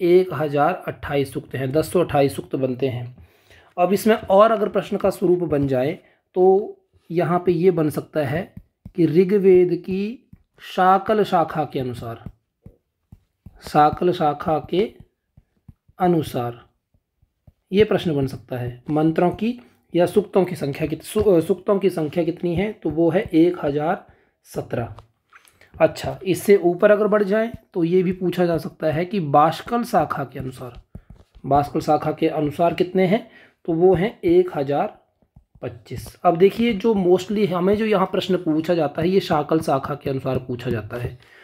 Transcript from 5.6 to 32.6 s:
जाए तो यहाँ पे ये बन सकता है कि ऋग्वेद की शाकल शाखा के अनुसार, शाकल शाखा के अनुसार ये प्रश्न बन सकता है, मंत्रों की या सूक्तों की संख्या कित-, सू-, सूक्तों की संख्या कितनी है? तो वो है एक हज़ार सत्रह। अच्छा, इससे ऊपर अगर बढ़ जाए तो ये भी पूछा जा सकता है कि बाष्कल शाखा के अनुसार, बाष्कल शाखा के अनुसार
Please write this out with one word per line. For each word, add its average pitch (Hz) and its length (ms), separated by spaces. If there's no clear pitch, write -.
जाए 135 300
तो 190 420
यहाँ 175 360
पे 185 60
ये 175 220
बन 156 160
सकता - 360
है 156 260
कि 170 120
ऋग्वेद 180 680
की 196 520
शाकल 190 480
शाखा 160 400
के 139 160
अनुसार, 120 440
शाकल 151 480
शाखा 156 460
के 180 120
अनुसार 147 600
ये 202 120
प्रश्न 180 320
बन 135 120
सकता - 300
है, 120 320
मंत्रों 160 420
की 220 280
या 170 120
सूक्तों 185 400
की 180 100
संख्या 143 320
कित-, 156 160
सू-, 202 380
सूक्तों 196 380
की 190 100
संख्या 165 340
कितनी 165 320
है? 202 180
तो - 160
वो 165 200
है 180 140
एक 170 400
हज़ार 151 420
सत्रह। 120 480
अच्छा, 151 480
इससे 190 340
ऊपर 175 340
अगर 208 160
बढ़ 208 160
जाए 220 280
तो 175 100
ये 180 200
भी 185 100
पूछा 180 320
जा 170 120
सकता 156 340
है 160 140
कि 196 140
बाष्कल 160 640
शाखा 160 400
के 135 160
अनुसार, 127 420
बाष्कल 143 360
शाखा 151 300
के 160 180
अनुसार 156 440